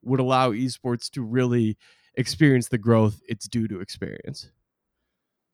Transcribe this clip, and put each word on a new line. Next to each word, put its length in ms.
would 180
allow 320
esports 580
to 120
really 540
experience 540
the 100
growth 500
it's 200
due 180
to 140
experience. 680